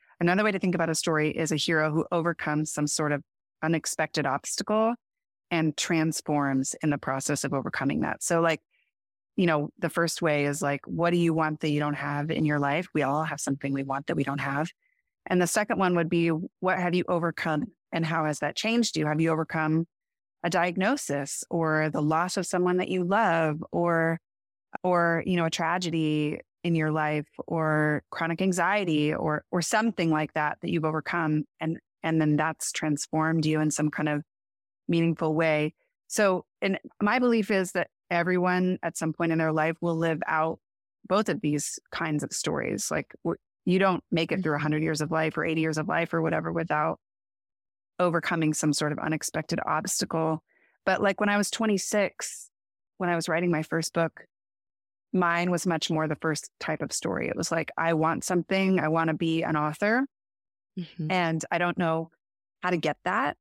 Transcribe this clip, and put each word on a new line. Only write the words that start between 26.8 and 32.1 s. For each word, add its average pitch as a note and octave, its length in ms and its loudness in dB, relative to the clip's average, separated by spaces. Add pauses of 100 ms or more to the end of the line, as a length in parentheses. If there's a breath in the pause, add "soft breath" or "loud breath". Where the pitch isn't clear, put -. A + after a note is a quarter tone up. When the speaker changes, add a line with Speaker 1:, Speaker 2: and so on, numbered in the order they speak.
Speaker 1:
life D3+ 360 0 (200)
or D3+ 640 2
chronic E3 320 -2
anxiety F3 720 2
or, D3+ 380 -2
or F3+ 100 0
something G#3+ 480 0
like D#3 240 0
that D3+ 280 -2
that E3 80 -4
you've E3 140 0
overcome? D#3 640 0 (160)
And, D#3+ 160 -2 (260)
and D#3+ 160 2